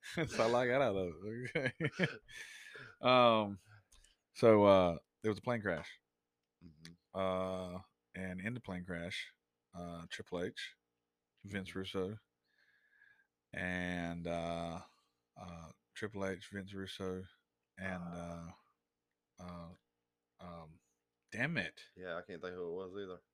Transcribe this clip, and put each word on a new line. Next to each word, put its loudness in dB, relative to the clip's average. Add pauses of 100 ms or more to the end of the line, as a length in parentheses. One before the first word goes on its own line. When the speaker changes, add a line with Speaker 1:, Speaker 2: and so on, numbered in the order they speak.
(160)
Speaker 1:
That's -2
all 6
I 4
got 4
out 4
of 0 (120)
it. -8 (100)
Okay. 0 (1300)
<laughs> 2
Um, 8 (760)
so, 10
uh, 10 (260)
there 2
was -2
a -16
plane -2
crash. -2 (760)
Speaker 2:
Mm-hmm. -20 (260)
Speaker 1:
Uh, -2 (380)
and -8
in -4
the -8
plane -8
crash, -8 (500)
uh, -10
Triple -6
H, -8 (720)
Vince -6
Speaker 2:
Mm-hmm. -8
Speaker 1:
Russo, -4 (1400)
and, -4
uh, -4 (600)
uh, -14 (260)
Triple -6
H, -6
Vince -10
Russo, -6 (560)
and, -6
uh, -10 (960)
uh, -12 (760)
um, -14 (640)
damn -2
it. -6 (160)
Speaker 2:
Yeah, -8
I -6
can't -12
think -6
who -6
it -6
was -8 (100)
either. -10 (160)